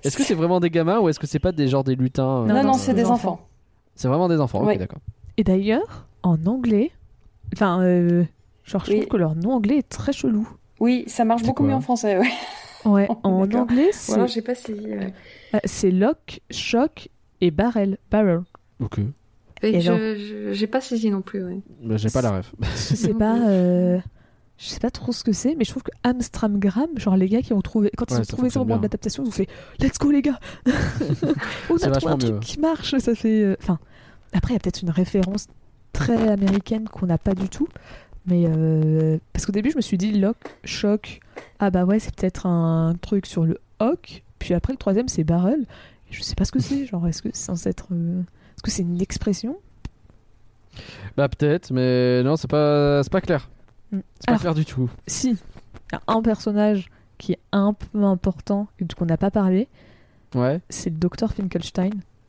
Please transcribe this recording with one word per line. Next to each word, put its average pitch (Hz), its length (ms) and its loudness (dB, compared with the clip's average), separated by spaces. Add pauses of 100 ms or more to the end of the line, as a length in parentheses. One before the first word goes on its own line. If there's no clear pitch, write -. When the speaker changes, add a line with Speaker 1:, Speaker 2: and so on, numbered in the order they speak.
Speaker 1:
Est-ce 143 120 -2
que 277 80 0
c'est 208 120 2
vraiment 170 240 2
des 175 100 2
gamins 170 300 2
ou 180 100 4
est-ce 151 100 0
que 147 80 -6
c'est 151 120 -2
pas 185 120 2
des, 147 160 0
genre, 135 160 2
des 131 120 2
lutins, 131 480 0
euh, - 20 0
Speaker 2:
Non, 214 100 4
non, 269 100 4
Speaker 3:
Non, 269 80 4
Speaker 2:
c'est 254 200 0
Speaker 3:
des 226 80 4
Speaker 2:
des 226 60 4
Speaker 3:
enfants. 233 260 2
Speaker 2:
enfants. - 140 -14 (480)
Speaker 1:
C'est - 120 -4
vraiment 165 220 2
des 165 100 4
enfants, 117 220 0
ok, - 60 2
Speaker 2:
Oui. 208 100 2
Speaker 1:
d'accord. - 220 -8 (380)
Speaker 3:
Et 220 60 2
d'ailleurs, 208 640 0 (180)
en 175 220 4
anglais, 240 460 2 (640)
enfin, 185 280 2
euh, 175 420 4 (400)
genre, - 220 -6
je - 60 -2
Speaker 2:
Oui. 208 80 4
Speaker 3:
trouve - 100 -2
que 240 80 0
leur 156 180 0
nom 190 180 -2
anglais 240 260 2
est - 100 -6
très - 240 -4
chelou. 226 340 0 (320)
Speaker 2:
Oui, 247 280 2
ça - 180 0
marche 233 160 2
Speaker 1:
C'est 226 60 0
Speaker 2:
beaucoup 262 160 0
Speaker 1:
quoi ? 277 80 4
Speaker 2:
mieux 269 60 2
en 247 40 0
français, 214 380 0
ouais. 247 100 4 (560)
Speaker 3:
Ouais, 202 220 6
Speaker 2:
<laughs> - 20 -4
Oh, 226 140 -2
Speaker 3:
en 190 220 4
Speaker 2:
d'accord. 233 180 0
Speaker 3:
anglais, 254 280 4
c'est, - 200 -6
Speaker 2:
Voilà, 214 160 4
j'ai 226 160 -4
pas 247 120 -4
saisi, 214 320 -10
ouais. 190 260 -6 (420)
Speaker 3:
euh, - 100 4
c'est 180 260 0
Lock, 202 500 0 (100)
Shock - 580 -2 (320)
et 175 100 4
Barrel. 196 460 0 (140)
Barrel. 190 300 4 (380)
Speaker 1:
Ok. - 200 -4 (640)
Speaker 2:
Et 214 140 4
Speaker 3:
Et 170 40 4
Speaker 2:
je, 170 100 2
Speaker 3:
donc 226 80 4
Speaker 2:
je, 208 540 -6
j'ai 208 140 -2
pas 262 140 -2
saisi 226 280 -2
non 196 120 0
plus, 190 220 -8
ouais. 180 160 -8 (240)
Speaker 1:
Bah, 110 140 -2
j'ai 110 140 0
pas 131 100 0
la 117 160 0
ref. - 240 -8
Speaker 3:
Je - 60 -2 (280)
sais 220 180 0
Speaker 2:
Non 226 40 0
Speaker 3:
pas, 220 180 2
Speaker 2:
plus. 233 120 2
Speaker 3:
euh, 180 500 4 (640)
je - 80 -20
sais - 120 -10
pas 240 120 -2
trop - 200 -8
ce - 120 -6
que 226 100 0
c'est, 285 220 0
mais 247 100 0
je - 60 -12
trouve 262 120 -8
que - 80 -6 (120)
Amstramgram, 233 960 0
genre 190 200 2
les 190 100 4
gars 226 140 2
qui 247 120 -2
ont 196 80 2
trouvé, 208 360 0
quand 240 140 -4
ils - 40 0
Speaker 1:
Ouais, 240 40 2
Speaker 3:
ont 220 40 0
Speaker 1:
ça - 100 -6
Speaker 3:
trouvé 254 180 0
ça - 80 -2
au - 40 0
Speaker 1:
fonctionne - 40 0
Speaker 3:
moment 220 80 2
de 208 60 0
Speaker 1:
bien. 214 40 0
Speaker 3:
l'adaptation, 214 380 -6
ils 247 60 -2
ont - 20 -6
fait « - 160 -2 (320)
Let's 269 180 0
go 285 140 2
les 285 100 4
gars ! 277 180 -2 (120)
<laughs> - 160 -16
On - 20 4
a 254 40 2 (420)
Speaker 1:
C'est 330 100 -4 (520)
Speaker 3:
trouvé 349 120 0
Speaker 1:
vachement 135 220 0
Speaker 3:
un - 60 0
truc 120 160 0
Speaker 1:
mieux. 104 60 -4
Speaker 3:
qui 113 200 -8
marche ! » 311 400 -2
Ça 233 160 0
fait, 220 280 2
euh... 190 180 2
Enfin, 175 180 -2 (540)
après 196 200 0
il - 0 -
y 233 40 0
a - 20 0
peut-être - 240 -4
une 170 80 -2
référence 185 560 0 (440)
très 226 380 0
américaine 202 580 0
qu'on 190 200 -4
n'a 165 120 2
pas 196 140 0
du 185 160 -4
tout, - 180 -4 (600)
mais, 175 200 4
euh... 156 720 2 (160)
Parce - 140 -4
qu'au 202 40 -2
début 214 200 0
je 320 60 -6
me 247 40 0
suis 196 160 0
dit « 208 220 0
Lock, 202 180 2 (280)
Shock, - 540 -2 (400)
ah 202 120 2
bah 180 140 2
ouais 202 140 4
c'est - 160 -8
peut-être - 300 -2
un 165 560 2
truc 196 260 -2
sur 165 180 -2
le 160 140 0 (200)
hock », 240 440 -2 (160)
puis - 140 -2
après 175 200 0
le 262 40 -6
troisième 214 300 0
c'est 175 160 -2
Barrel, 180 380 2 (480)
et - 40 -16
je - 100 -14
sais - 120 -6
pas 190 100 0
ce - 60 -6
que 262 80 0
c'est, 277 280 -2
genre 175 200 -4
est-ce 160 160 -4
que - 100 -6
c'est - 120 -10
censé 185 240 -4
être, - 220 -8
euh, 170 300 -4
est-ce - 420 -14
que - 80 -4
c'est - 100 -4
une 175 200 -2
expression ? 220 560 -4 (1600)
Speaker 1:
Bah 139 140 2
peut-être, 147 420 0
mais 127 520 2
non, 143 140 2
c'est 127 120 -6
pas, 143 540 4
c'est - 80 -4
pas 190 100 2
clair. - 280 -2 (420)
Speaker 3:
Hmm. 190 80 -4 (200)
Speaker 1:
C'est - 80 -14
pas 247 60 2
Speaker 3:
Alors, 208 80 2
Speaker 1:
clair 175 120 0
du 156 120 2
tout. 127 240 -4 (180)
Speaker 3:
si, - 240 -2
il 196 60 0 (560)
y - 20 -6
a - 120 -10
un 226 140 2
personnage 214 680 0 (280)
qui - 160 -6
est - 60 -2 (120)
un 202 220 2
peu - 300 -4
important 196 640 0 (120)
et 175 60 -4 (120)
qu'on 175 80 -2
n'a 165 120 2
pas 196 140 0
parlé, 190 360 2 (680)
Speaker 1:
Ouais. 131 240 2 (100)
Speaker 3:
c'est - 200 -6
le 156 80 -4
docteur 180 360 -2
Finkelstein. 185 580 -2 (380)